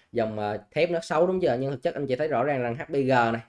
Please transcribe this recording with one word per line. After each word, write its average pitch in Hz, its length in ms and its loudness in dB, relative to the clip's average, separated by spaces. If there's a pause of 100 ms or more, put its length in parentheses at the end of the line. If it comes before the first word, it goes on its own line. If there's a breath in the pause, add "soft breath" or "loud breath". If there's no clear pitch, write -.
(120)
dòng, 110 260 -2
à, 104 200 -2 (120)
thép 165 200 0
nó 165 100 -2
xấu 165 260 2
đúng 185 140 0
chưa? 143 200 2
Nhưng 135 100 -2
thực 135 120 -6
chất - 120 -2
anh 143 120 -4
chị 127 100 0
thấy 156 120 -2
rõ 127 160 2
ràng 139 180 0
rằng 120 140 -2
H 151 60 -10
P - 100 -10
G 139 160 2
này, 117 400 2